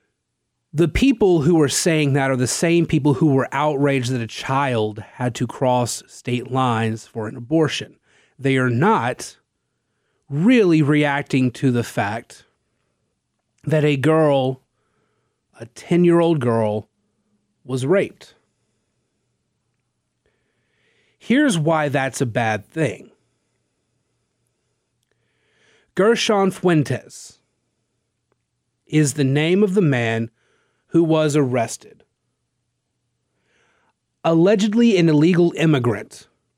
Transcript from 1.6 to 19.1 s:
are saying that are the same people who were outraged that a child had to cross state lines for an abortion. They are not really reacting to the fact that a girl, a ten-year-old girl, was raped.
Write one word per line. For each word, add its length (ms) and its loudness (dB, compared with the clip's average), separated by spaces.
are 80 2
saying 440 0
that 160 0
are 60 0
the 100 -2
same 400 0
people 300 0
who 180 2
were 180 0
outraged 600 -2
that 100 -4
a 60 -8
child 720 -4
had 360 -8
to 120 -6
cross 580 -2
state 460 -8
lines 560 -2
for 200 -10
an 80 -12
abortion. 640 -4
They 200 0
are 120 0
not 680 -2
really 540 2
reacting 680 0
to 200 -2
the 120 -2
fact 640 -8
that 200 0
a 140 2
girl, 640 0
a 60 -16
ten-year-old 760 0
girl, 480 -2
was 220 -6
raped. 500 -4